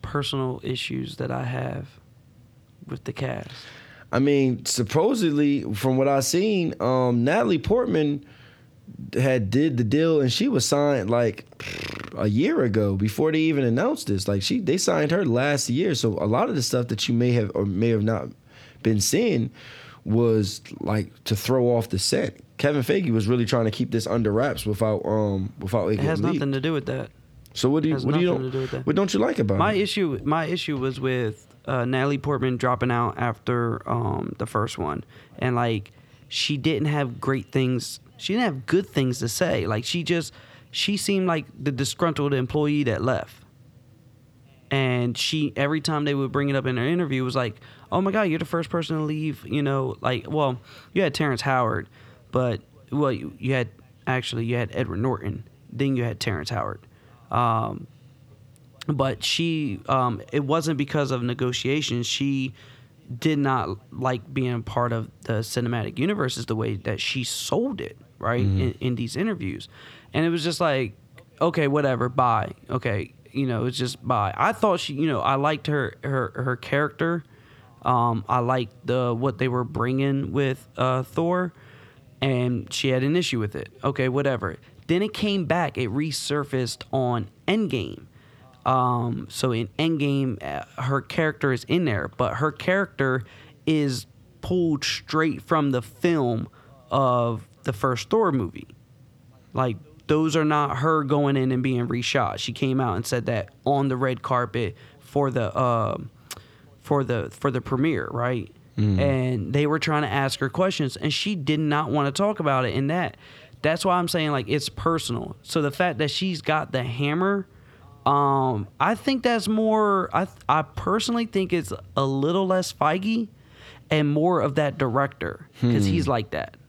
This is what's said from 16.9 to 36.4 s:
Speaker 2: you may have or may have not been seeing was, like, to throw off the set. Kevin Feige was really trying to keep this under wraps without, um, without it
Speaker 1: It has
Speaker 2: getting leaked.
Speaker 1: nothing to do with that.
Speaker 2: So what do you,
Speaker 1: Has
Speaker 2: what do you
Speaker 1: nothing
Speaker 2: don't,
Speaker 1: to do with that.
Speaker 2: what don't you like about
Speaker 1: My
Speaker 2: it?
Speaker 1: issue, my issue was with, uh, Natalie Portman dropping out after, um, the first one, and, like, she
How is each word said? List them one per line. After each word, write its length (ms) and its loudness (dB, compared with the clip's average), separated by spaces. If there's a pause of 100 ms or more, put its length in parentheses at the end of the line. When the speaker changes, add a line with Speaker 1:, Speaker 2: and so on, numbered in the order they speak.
Speaker 2:
you 80 2
may 160 4
have 240 2
or 100 2
may 240 2
have 140 2
not 240 0 (560)
been 160 4
seeing 500 2 (540)
was, 580 2 (200)
like, 420 -4
to 120 0
throw 320 2 (100)
off 120 0
the 100 -2
set. 380 0 (200)
Kevin 260 2
Feige 280 2
was 160 2
really 180 2
trying 200 2
to 60 2
keep 200 -4
this 140 0
under 280 0
wraps 320 0
without, 400 0
um, 540 0
without 280 0
it 60 2
Speaker 1:
It 80 0
has 180 0
Speaker 2:
getting 140 2
leaked. 80 0
Speaker 1:
nothing 120 -2
to 80 -2
do 120 -2
with 140 -4
that. 240 -6 (420)
Speaker 2:
So 160 2
what 140 4
do 60 2
you, 60 2
Speaker 1:
Has 100 -4
Speaker 2:
what 100 2
do 60 4
you 60 4
Speaker 1:
nothing 160 2
Speaker 2:
don't, 80 -4
Speaker 1:
to 60 -4
do 40 -2
with 100 -4
that. 160 -6
Speaker 2:
what 80 2
don't 180 2
you 60 2
like 200 0
about 180 2
Speaker 1:
My 160 2
Speaker 2:
it? 80 2
Speaker 1:
issue, 420 0
my 220 0
issue 320 -2
was 220 -2
with, 480 -2 (180)
uh, 200 0
Natalie 320 0
Portman 400 0
dropping 340 2
out 260 0
after, 720 -2
um, 500 -2
the 60 -4
first 320 -2
one, 260 -4 (360)
and, 160 0
like, 360 0 (360)
she 300 -2